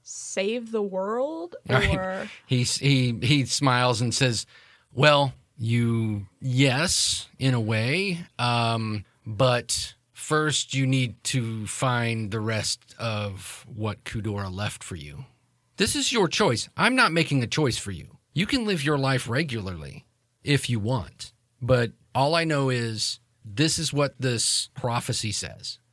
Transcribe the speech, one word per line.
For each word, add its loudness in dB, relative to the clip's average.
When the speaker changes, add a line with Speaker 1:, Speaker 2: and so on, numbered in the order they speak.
Speaker 1:
save -4
the 0
world? -4
Speaker 2:
<laughs> -10
All 4
right. 4
Speaker 1:
Or -6
Speaker 2:
He 2
s-, -2
he, 2
he 4
smiles 2
and 0
says, 2
"Well, 6
you, 2
yes, 2
in 2
a 2
way. 0
Um, 0
but 0
first -2
you 2
need 0
to -4
find -2
the -2
rest -4
of -6
what -6
Kudora -6
left -6
for -12
you. -14
This 0
is -2
your 4
choice. 2
I'm 2
not 6
making 2
a -2
choice 0
for -8
you. -12
You 0
can 0
live 0
your 2
life 0
regularly -4
if 2
you 0
want. -6
But 2
all 2
I 4
know 2
is -2
this 0
is -4
what 0
this 0
prophecy -2
says. -10